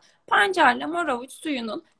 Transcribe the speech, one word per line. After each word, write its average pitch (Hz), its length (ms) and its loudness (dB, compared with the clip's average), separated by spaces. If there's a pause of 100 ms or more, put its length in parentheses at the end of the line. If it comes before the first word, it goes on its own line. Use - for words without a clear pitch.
(280)
pancarla 320 600 2
mor 339 200 -4
avuç 254 240 -6
suyunun 254 520 -8 (160)